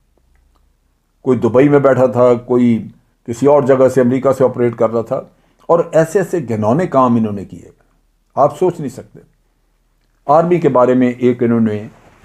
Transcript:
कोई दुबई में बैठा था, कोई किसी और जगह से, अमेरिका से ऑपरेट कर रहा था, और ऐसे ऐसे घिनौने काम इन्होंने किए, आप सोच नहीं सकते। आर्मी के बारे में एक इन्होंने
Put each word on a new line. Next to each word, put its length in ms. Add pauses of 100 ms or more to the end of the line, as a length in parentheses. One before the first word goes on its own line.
(1200)
कोई 120
दुबई 320
में 140
बैठा 240
था, 280
कोई 440 (480)
किसी 200
और 180
जगह 240
से, 120
अमेरिका 320
से 120
ऑपरेट 300
कर 160
रहा 120
था, 340 (320)
और 260
ऐसे 260
ऐसे 200
घिनौने 460
काम 320
इन्होंने 260
किए, 280 (640)
आप 180
सोच 260
नहीं 100
सकते। 300 (1080)
आर्मी 280
के 100
बारे 260
में 240
एक 240
इन्होंने 480 (340)